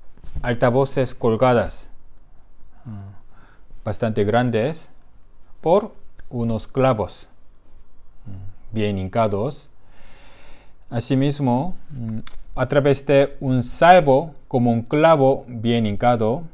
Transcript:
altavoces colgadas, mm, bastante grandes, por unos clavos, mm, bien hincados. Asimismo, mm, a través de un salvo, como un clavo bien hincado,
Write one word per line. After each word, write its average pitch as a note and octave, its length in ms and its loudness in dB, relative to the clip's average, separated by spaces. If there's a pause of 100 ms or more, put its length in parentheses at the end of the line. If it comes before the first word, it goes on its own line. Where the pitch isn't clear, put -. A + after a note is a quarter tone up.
(420)
altavoces B2 760 2
colgadas, A#2 720 2 (920)
mm, - 1000 -14
bastante A2 380 -2
grandes, A#2 680 0 (720)
por G#3 320 2 (380)
unos A#2 380 -2
clavos, B2+ 600 0 (1000)
mm, G2 480 -10
bien G#2 240 0
hincados. G#2+ 720 -2 (1200)
Asimismo, C3+ 880 0 (140)
mm, A2+ 280 -6 (380)
a B2+ 120 0
través C#3+ 380 4
de C#3 340 4
un B2+ 220 0
salvo, D#3+ 720 6 (140)
como A#2+ 220 2
un A#2 120 2
clavo D3 680 4
bien A#2 380 0
hincado, A#2 680 2